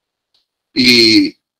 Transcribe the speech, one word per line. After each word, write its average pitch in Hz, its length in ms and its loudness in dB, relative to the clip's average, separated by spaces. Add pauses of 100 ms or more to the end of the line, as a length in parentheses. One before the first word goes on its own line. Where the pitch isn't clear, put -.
(720)
Y 113 640 0 (240)